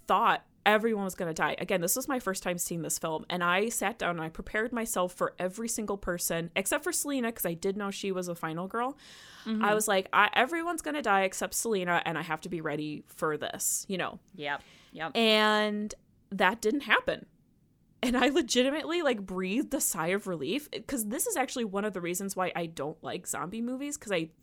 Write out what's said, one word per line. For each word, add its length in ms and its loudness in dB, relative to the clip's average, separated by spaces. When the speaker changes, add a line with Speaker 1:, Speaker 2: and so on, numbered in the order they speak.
Speaker 1:
thought 360 4
everyone 400 4
was 100 -6
gonna 180 -4
die. 260 0
Again, 220 0
this 140 0
was 120 -4
my 120 0
first 240 -4
time 140 -2
seeing 260 -4
this 160 -4
film, 300 -4
and 140 -2
I 260 4
sat 300 -2
down 120 0
and 100 -4
I 80 -4
prepared 420 -4
myself 420 0
for 260 -2
every 280 -4
single 300 -4
person, 580 -2
except 280 0
for 100 -2
Selena, 380 -2
'cause 140 -4
I 80 0
did 220 -2
know 160 -4
she 220 -4
was 160 -2
a 60 -4
final 320 -6
girl. 300 -4
Speaker 2:
Mm-hmm. 180 -2
Speaker 1:
I 100 6
was 160 2
like, 240 4
"I, 200 8
everyone's 480 2
gonna 200 -2
die 220 4
except 300 -2
Selena, 520 2
and 120 -2
I 40 -2
have 200 -4
to 80 -8
be 120 -4
ready 460 -4
for 300 -2
this," 520 -4
you 80 -2
know? 220 -2
Speaker 2:
Yep. 260 -6
Yep. 240 -4
Speaker 1:
And 760 4
that 320 2
didn't 200 0
happen. 440 2
And 160 2
I 120 6
legitimately, 720 2
like, 240 2
breathed 480 -2
a 80 0
sigh 260 0
of 200 0
relief, 420 -2
'cause 220 -2
this 180 -2
is 100 -2
actually 280 -2
one 200 -2
of 80 -2
the 80 -6
reasons 360 -4
why 180 0
I 120 -2
don't 360 -6
like 240 -8
zombie 340 -6
movies, 360 -6
'cause 160 -6
I, 160 0